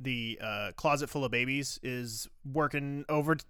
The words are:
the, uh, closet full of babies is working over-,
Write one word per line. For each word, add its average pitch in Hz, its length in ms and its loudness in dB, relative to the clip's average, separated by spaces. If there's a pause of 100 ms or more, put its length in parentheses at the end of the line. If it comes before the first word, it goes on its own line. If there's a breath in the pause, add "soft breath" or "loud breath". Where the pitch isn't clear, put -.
the, 120 420 -2
uh, 104 340 -2
closet 147 340 2
full 143 140 0
of 127 60 0
babies 131 520 0
is 123 460 -6 (220)
working 143 580 0
over-, 151 280 4 (140)